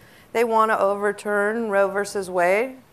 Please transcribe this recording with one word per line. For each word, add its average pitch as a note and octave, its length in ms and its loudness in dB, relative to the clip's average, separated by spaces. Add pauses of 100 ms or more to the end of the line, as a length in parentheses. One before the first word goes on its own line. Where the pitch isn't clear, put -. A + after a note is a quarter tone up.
(320)
They A3+ 120 2
wanna A3 340 2
overturn G#3 920 -2
Roe G3 200 2
versus G3 400 -4
Wade. F#3+ 480 0 (160)